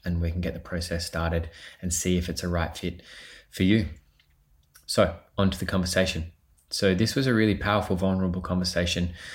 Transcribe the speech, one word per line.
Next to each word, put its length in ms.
and 160
we 100
can 120
get 120
the 60
process 460
started 440
and 120
see 240
if 100
it's 160
a 60
right 280
fit 240
for 140
you. 220
So 300
on 140
to 80
the 60
conversation. 680
So 260
this 200
was 120
a 60
really 220
powerful, 400
vulnerable 460
conversation 720